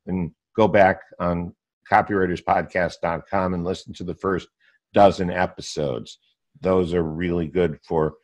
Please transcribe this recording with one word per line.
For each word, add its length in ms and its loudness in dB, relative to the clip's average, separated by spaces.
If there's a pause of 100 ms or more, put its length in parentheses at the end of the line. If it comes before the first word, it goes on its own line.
then 280 -6 (220)
go 120 4
back 320 4 (200)
on 340 -4 (360)
copywriters 520 2
podcast 600 -2
dot 260 -4
com 240 -2
and 120 -4
listen 300 -8
to 100 -12
the 100 -8
first 340 -4 (460)
dozen 360 6
episodes. 880 -6 (440)
Those 320 0
are 80 0
really 460 -4
good 380 -2
for 380 0